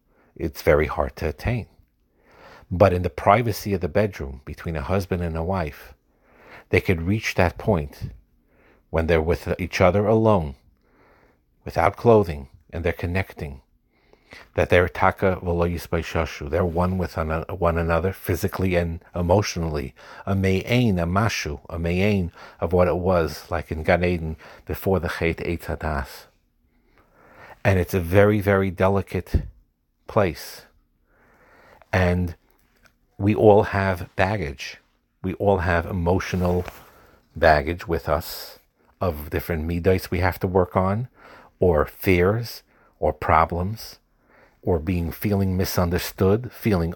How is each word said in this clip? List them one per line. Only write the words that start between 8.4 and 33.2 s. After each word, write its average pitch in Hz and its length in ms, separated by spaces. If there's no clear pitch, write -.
when 80 180
they're 80 140
with 82 380
each 90 220
other 98 260
alone, 107 480
without 85 320
clothing, 90 500
and 82 140
they're 85 80
connecting, 85 680
that 85 140
they're 90 180
taka 92 540
v'lo 87 320
yispaishashu, 80 760
they're 87 160
one 87 320
with 85 200
an-, 80 320
one 87 280
another 85 360
physically 92 640
and 85 260
emotionally, 82 800
a 98 100
me'ain, 95 640
a 85 60
mashu, 92 540
a 85 100
me'ain 90 520
of 90 120
what 90 160
it 87 100
was, 87 520
like 85 220
in 80 120
Gan 87 200
Eden, 80 340
before 95 340
the 82 100
Chet 85 280
Eitz - 280
Hadas. 76 600
And 98 160
it's 87 140
a 98 60
very, 101 400
very 98 320
delicate 95 720
place. - 560
And 90 440
we 104 180